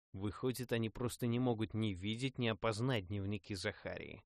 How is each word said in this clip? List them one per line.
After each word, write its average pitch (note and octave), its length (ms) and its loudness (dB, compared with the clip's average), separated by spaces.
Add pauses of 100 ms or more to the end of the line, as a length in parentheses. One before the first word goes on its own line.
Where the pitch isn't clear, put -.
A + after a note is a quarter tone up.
(140)
Выходит, A#2 580 -2
они A2+ 180 2
просто A#2+ 380 -2
не A#2 120 4
могут A2+ 340 2
ни G#2+ 200 2
видеть, A2 440 -2
ни A#2+ 100 2
опознать A2 600 2
дневники G2+ 460 -2
Захарии. F2+ 720 -4